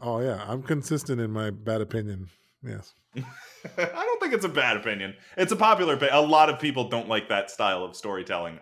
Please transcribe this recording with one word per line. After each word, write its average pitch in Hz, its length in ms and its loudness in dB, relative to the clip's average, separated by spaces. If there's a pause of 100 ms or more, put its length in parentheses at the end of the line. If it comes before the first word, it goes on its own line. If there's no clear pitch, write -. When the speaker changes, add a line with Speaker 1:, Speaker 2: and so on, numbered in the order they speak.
Speaker 1:
Oh, 117 180 -2
yeah, 117 280 -2
I'm 127 160 -6
consistent 139 560 -2
in 113 120 -2
my 107 180 -2
bad 110 320 -4
opinion. 104 480 -6 (340)
Yes. 104 300 -12 (120)
Speaker 2:
<laughs> - 100 -20
I 127 80 -10 (540)
don't 403 440 -2
think 302 120 0
it's 190 120 0
a 180 40 0
bad 131 280 2
opinion. 101 380 -4 (220)
It's 180 140 2
a 220 60 2
popular 185 400 4
opi-, 139 160 2
a 147 80 8
lot 156 280 8
of 160 100 -2
people 131 280 -2
don't 117 220 -4
like 107 200 0
that 98 220 0
style 95 320 0
of 87 120 -10
storytelling. 87 680 -6